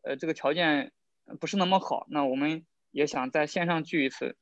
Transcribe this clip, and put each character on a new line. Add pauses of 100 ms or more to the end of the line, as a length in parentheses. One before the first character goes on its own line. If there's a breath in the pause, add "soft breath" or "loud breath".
呃，
这
个
条
件 (480)
不
是
那
么
好，
那
我
们 (260)
也
想
在
线
上
聚
一
次。